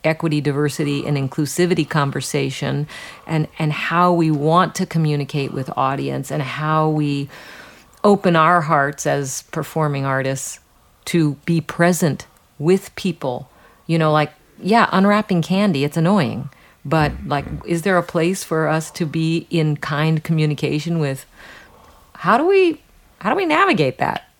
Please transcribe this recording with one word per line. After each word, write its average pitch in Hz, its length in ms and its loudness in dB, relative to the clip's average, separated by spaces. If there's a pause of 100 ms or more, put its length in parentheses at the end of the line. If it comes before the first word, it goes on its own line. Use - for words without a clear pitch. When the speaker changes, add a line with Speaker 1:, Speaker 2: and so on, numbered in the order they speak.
Speaker 1:
equity, 151 360 -2
diversity, 143 640 -2
and 147 100 0
inclusivity 151 720 -2
conversation, 139 960 -2 (400)
and, 156 220 -2 (100)
and 156 140 0
how 175 400 2
we 165 180 2
want 160 460 2
to 185 100 -2
communicate 147 680 -2
with 131 240 -6
audience, 135 540 -2
and 151 120 -4
how 156 460 0
we 143 400 -2 (760)
open 196 320 4
our 165 240 6
hearts 143 460 0
as 143 440 -2
performing 147 540 -4
artists 135 560 -4 (460)
to 151 280 2 (120)
be 165 140 2
present 170 640 0 (320)
with 180 380 0
people. 135 520 -6 (380)
You 165 120 0
know, 156 140 4
like, 151 200 2 (280)
yeah, 214 320 4
unwrapping 196 500 2
candy, 185 420 2
it's 147 120 -4
annoying. 156 540 0 (340)
But, 151 280 0
Speaker 2:
Mm-hmm. - 180 -10
Speaker 1:
like, 143 140 -2 (220)
is 165 160 -2
there 190 140 2
a 175 60 2
place 175 420 -2
for 160 240 0
us 160 240 -2
to 175 140 -4
be 160 440 -2
in 156 280 0
kind 156 440 0
communication 156 800 -2
with, 135 240 -4 (920)
how 202 200 2
do 302 100 2
we, 381 340 4 (420)
how 208 80 -2
do 302 60 0
we 381 100 0
navigate 302 520 2
that? - 300 -4 (120)